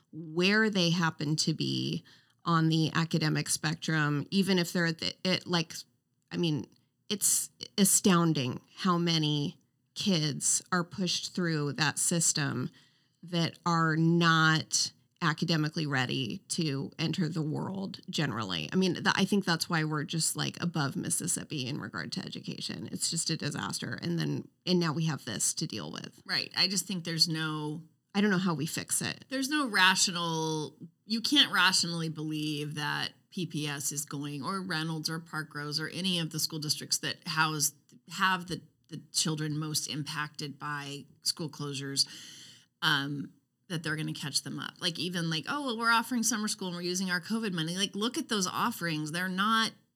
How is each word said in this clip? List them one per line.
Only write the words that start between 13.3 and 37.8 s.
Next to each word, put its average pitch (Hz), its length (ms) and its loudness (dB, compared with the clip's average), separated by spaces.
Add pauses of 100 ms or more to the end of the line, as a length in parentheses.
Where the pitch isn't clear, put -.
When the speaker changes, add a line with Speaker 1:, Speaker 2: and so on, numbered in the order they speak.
Speaker 1:
are 165 320 2
not 165 920 6 (300)
academically 160 640 0
ready 135 640 -2
to 143 480 -2
enter 156 320 0
the 160 140 -2
world 190 560 -4 (100)
generally. 101 640 0
I - 40 0
mean, 185 180 4
th-, - 220 2
I 190 80 4
think 196 200 2
that's 165 240 0
why 160 140 2
we're 151 220 -2
just, 160 320 0
like, 143 260 -4
above 165 320 0
Mississippi - 720 -2
in 123 140 -4
regard - 320 -8
to - 80 -6
education. - 720 -8
It's - 180 -2
just 165 180 -2
a 160 80 -2
disaster. - 640 -6
And 170 160 -4
then, 143 300 -2 (180)
and 180 140 4
now 170 140 4
we 160 140 0
have 147 180 -4
this - 300 -2
to 160 120 -4
deal 82 240 -8
with. - 340 -12
Speaker 2:
Right. - 320 -4
I 196 120 2
just 190 180 -2
think 180 160 -4
there's 165 260 0
no 156 540 -2 (320)
Speaker 1:
I 196 60 4
don't 208 100 6
know 185 80 4
how 185 160 2
we 156 120 -2
fix - 360 -2
it. - 260 -6
Speaker 2:
There's 269 220 -4
no 294 180 0
rational, 170 1080 2 (300)
you 226 160 -2
can't 240 320 4
rationally 175 560 2
believe 151 680 -4
that 147 340 -2 (200)
P 180 140 -2
P 151 240 -4
S 147 240 -4
is 143 120 -6
going, 143 380 -6
or 190 180 -4
Reynolds 160 500 -2
or 160 100 -4
Parkrose 151 600 -6
or 156 80 -4
any 180 300 -2
of 160 120 -2
the 160 80 -6
school 160 200 -2
districts - 400 -2
that - 180 -4 (100)
house, 156 460 2 (440)